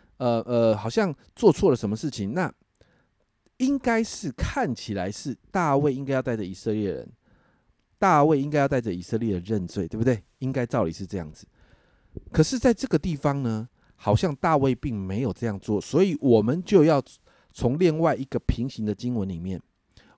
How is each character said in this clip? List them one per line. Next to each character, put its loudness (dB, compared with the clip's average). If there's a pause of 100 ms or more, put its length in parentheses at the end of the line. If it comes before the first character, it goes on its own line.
(180)
呃， 0
呃， 4
好 -6
像 0 (220)
做 6
错 2
了 4
什 -4
么 -2
事 -6
情， -6
那 -2 (1040)
应 0
该 0
是 -8
看 -2
起 -8
来 -4
是 -10 (140)
大 2
卫 2
应 -8
该 -2
要 0
带 -2
着 -4
以 -8
色 -6
列 -2
人， -10 (880)
大 6
卫 4
应 -4
该 2
要 2
带 0
着 -4
以 -6
色 -4
列 -2
人 -4
认 -2
罪， -4
对 -8
不 0
对？ 2 (160)
应 -6
该 -2
照 -2
理 -2
是 -10
这 -8
样 -8
子。 -20 (840)
可 4
是 2
在 4
这 -6
个 2
地 -2
方 -2
呢， -4 (280)
好 0
像 0
大 2
卫 2
并 -6
没 -4
有 -2
这 -6
样 -4
做， -2
所 2
以 0
我 6
们 0
就 6
要 4 (520)
从 -2
另 2
外 2
一 -6
个 -4
平 -4
行 -8
的 -2
经 -6
文 -2
里 -8
面， -6 (560)